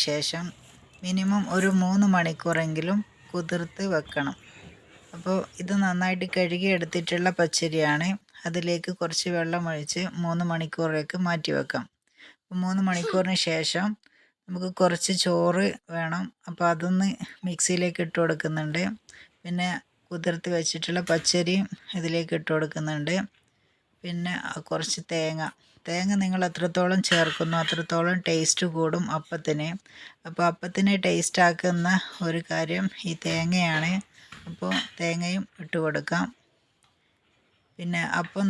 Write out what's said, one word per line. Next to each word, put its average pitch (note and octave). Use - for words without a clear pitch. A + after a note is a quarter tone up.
ശേഷം D3+
മിനിമം F#3+
ഒരു F#3+
മൂന്ന് G3
മണിക്കൂറെങ്കിലും E3
കുതിർത്ത് F3
വെക്കണം. D3
അപ്പോൾ F#3
ഇത് F#3
നന്നായിട്ട് F#3
കഴുകിയെടുത്തിട്ടുള്ള F3
പച്ചരിയാണ്. D#3+
അതിലേക്ക് E3+
കുറച്ച് E3
വെള്ളമൊഴിച്ച് E3
മൂന്ന് E3+
മണിക്കൂറേക്ക് D#3+
മാറ്റി D#3+
വെക്കാം. C3+
അപ്പോൾ F#3
മൂന്ന് F#3+
മണിക്കൂറിന് F#3
ശേഷം E3
നമുക്ക് F3+
കുറച്ച് F3+
ചോറ് F3
വേണം. E3
അപ്പോൾ F3
അതൊന്ന് F3+
മിക്സിയിലേക്ക് F3+
ഇട്ട് E3
കൊടുക്കുന്നുണ്ട്. D#3
പിന്നെ F3+
കുതിർത്ത് E3+
വെച്ചിട്ടുള്ള E3
പച്ചരിയും F3+
ഇതിലേക്ക് E3
ഇട്ട് D#3
കൊടുക്കുന്നുണ്ട്. D#3
പിന്നെ F3
കുറച്ച് D#3+
തേങ്ങ. D#3+
തേങ്ങ F#3
നിങ്ങൾ F#3
എത്രത്തോളം F3+
ചേർക്കുന്നോ E3
അത്രത്തോളം E3+
ടേസ്റ്റ് E3
കൂടും D#3+
അപ്പത്തിന്. D#3
അപ്പോൾ E3
അപ്പത്തിന് G3
ടേസ്റ്റ് F3
ആക്കുന്ന F3
ഒരു E3
കാര്യം E3
ഈ E3
തേങ്ങയാണ്. E3
അപ്പോൾ F3+
തേങ്ങയും F3
ഇട്ട് D#3+
കൊടുക്കാം. D#3
പിന്നെ F3
അപ്പം F#3+